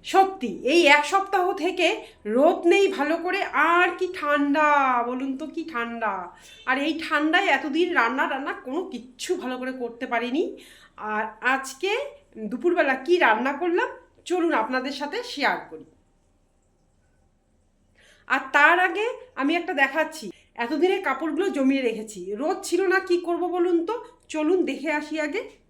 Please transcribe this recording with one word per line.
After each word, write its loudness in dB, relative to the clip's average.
সত্যি, 2
এই 4
এক 8
সপ্তাহ 0
থেকে 0
রোদ 4
নেই 6
ভালো -2
করে, -2
আর 4
কি -2
ঠান্ডা 2
বলুন -6
তো, -8
কি -10
ঠান্ডা! -4
আর 0
এই -2
ঠান্ডায় 2
এতদিন -2
রান্না 2
টান্না -6
কোনো -6
কিচ্ছু -12
ভালো -6
করে -6
করতে -8
পারিনি। -2
আর -2
আজকে -4
দুপুরবেলা 0
কি 4
রান্না 4
করলাম, 0
চলুন 0
আপনাদের -2
সাথে -6
শেয়ার 0
করি। -18
আর 0
তার 8
আগে 0
আমি 0
একটা -8
দেখাচ্ছি, -2
এতদিনের 0
কাপড়গুলো -2
জমিয়ে 2
রেখেছি, -8
রোদ -4
ছিল 0
না, 4
কি 2
করব -2
বলুন 2
তো? -4
চলুন 0
দেখে -4
আসি -4
আগে। -4